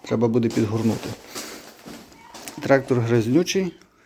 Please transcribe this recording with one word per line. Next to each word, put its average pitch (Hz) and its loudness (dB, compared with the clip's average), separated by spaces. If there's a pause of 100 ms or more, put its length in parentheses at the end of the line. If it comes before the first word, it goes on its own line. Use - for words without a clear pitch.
треба 117 0
буде 113 2
підгорнути. 113 0 (1500)
Трактор 131 4
грязнючий, 127 2 (320)